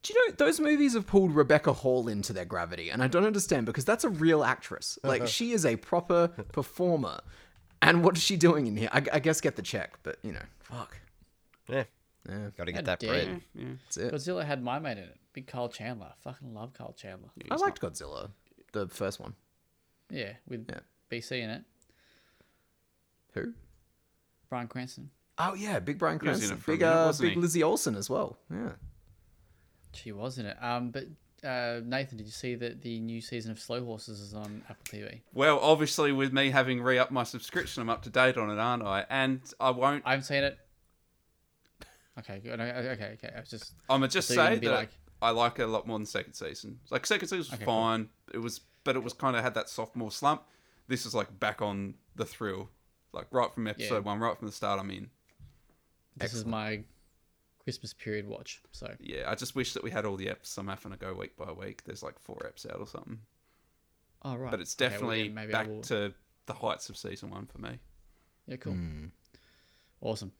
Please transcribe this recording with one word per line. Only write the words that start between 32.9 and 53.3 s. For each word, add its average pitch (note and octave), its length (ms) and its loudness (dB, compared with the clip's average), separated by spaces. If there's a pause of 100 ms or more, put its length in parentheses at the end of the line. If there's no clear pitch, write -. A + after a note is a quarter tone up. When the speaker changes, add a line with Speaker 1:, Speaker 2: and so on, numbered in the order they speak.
Speaker 3:
new A2+ 200 -6
season A2+ 300 -8
of A2 80 -10
Slow B2 240 -4
Horses A2 380 -10
is G#2 120 -14
on G#2+ 360 -10
Apple - 160 -18
T G#2+ 160 -10
V? A2 200 -12 (120)
Speaker 4:
Well, C#3+ 260 6
obviously, D3+ 520 6
with C3+ 220 2
me C3+ 180 6
having B2+ 300 4
re-upped B2+ 300 4
my C3+ 120 0
subscription, - 580 -6
I'm A2+ 80 -2
up A2+ 140 0
to A#2+ 60 -10
date B2+ 280 6
on G#2+ 120 0
it, G#2 100 -2
aren't A#2+ 240 0
I? G2 260 0
And C3+ 320 0 (180)
I B2+ 120 4
won't C3+ 340 2
Speaker 3:
I - 60 2
haven't C3+ 140 2
seen C#3 180 0
it. C#3 140 -2 (1600)
Okay, G2 200 -12
good. A#2 200 -8
Okay, B2 300 -4
okay, G#2+ 340 -8
okay. - 120 -12
I A#2 60 -12
was - 80 -18
just - 240 -14 (160)
Speaker 4:
I'ma C3+ 180 6
just F3+ 220 0
Speaker 3:
so B2 60 4
you're E3 80 8
gonna F#3+ 120 6
Speaker 4:
say A3 60 -2
Speaker 3:
be A#2+ 60 0
Speaker 4:
that C3 60 4
Speaker 3:
like A2 160 0 (320)
Speaker 4:
I A#2 100 4
like A#2+ 280 2
it B2 40 0
a A2+ 40 0
lot A2 180 -2
more A2+ 140 -4
than G#2+ 60 -6
second - 280 -6
season. - 460 -12 (100)
Like, B2 160 -2
second G3 220 0
season F#3 120 -4
was C3+ 140 -6
Speaker 3:
Okay, G#2+ 120 -8
cool. A#2 80 2
Speaker 4:
fine. A2+ 360 2 (240)
It - 40 -6
was, A#2 240 -6 (220)
but C3 120 0
it B2+ 80 -2
was A#2 100 -8
kinda B2+ 280 0
had A#2+ 140 -2
that A2 140 -4
sophomore A2 420 -6
slump. - 320 0 (440)
This B2+ 180 -2
is, A2+ 100 -8
like, G2+ 240 -2
back A2 240 -2
on G2 320 -4 (200)
the A2+ 100 -4
thrill. G2 440 -8 (420)
Like, - 200 -10